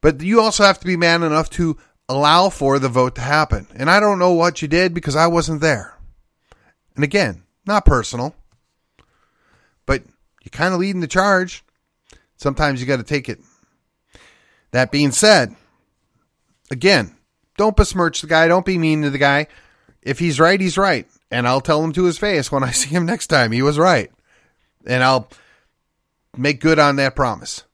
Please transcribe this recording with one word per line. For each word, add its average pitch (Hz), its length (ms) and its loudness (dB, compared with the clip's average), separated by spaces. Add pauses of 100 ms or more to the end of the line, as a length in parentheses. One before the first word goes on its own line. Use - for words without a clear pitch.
But 151 200 2
you 208 200 2
also 214 240 0
have 190 140 4
to - 60 -12
be 180 120 -2
man 170 260 2
enough 156 280 -2
to 165 260 -4 (320)
allow 151 400 2
for 139 280 0
the 135 120 0
vote 127 260 0
to 120 60 -10
happen. 135 520 -2
And 135 160 -6
I 190 100 4
don't 208 200 0
know 180 140 2
what 170 280 0
you 156 60 -6
did 170 260 0
because 160 220 -6
I 160 120 4
wasn't 160 340 -2
there. 139 360 -2 (960)
And 143 80 -2
again, 143 400 -2 (220)
not 196 200 0
personal, 123 500 0 (1500)
but 135 180 -2 (400)
you're - 80 -20
kinda 180 260 -2
leading 185 240 -2
the 160 60 -6
charge. 185 560 0 (720)
Sometimes 139 460 -2
you 127 40 -8
gotta 131 160 -2
take 135 280 -6
it. 104 100 -8 (1300)
That 127 200 0
being 143 200 0
said, 185 440 2 (1160)
again, 131 460 0 (400)
don't 208 220 0
besmirch 185 440 0
the 156 60 -14
guy. 160 220 4
Don't 180 160 2
be 185 120 -2
mean 156 260 0
to 147 60 -2
the 139 80 -6
guy. 139 300 0 (560)
If 135 160 -6
he's 160 200 -2
right, 185 220 4
he's 185 160 -2
right. 180 300 0 (240)
And 120 160 -2
I'll 131 140 0
tell 156 220 0
him 160 100 -4
to 180 100 -2
his 175 160 0
face 190 320 -2
when 139 120 -2
I 123 80 -4
<laughs> - 80 -2
see 135 100 -4
him 165 180 -2
next 214 180 -6
time. 123 260 0
He 120 120 0
was 147 160 0
right. 160 320 2 (760)
And 127 180 -2
I'll 127 240 0 (1120)
make 131 240 -2
good 160 160 2
on 143 200 4
that 135 180 -2
promise. - 480 -6 (100)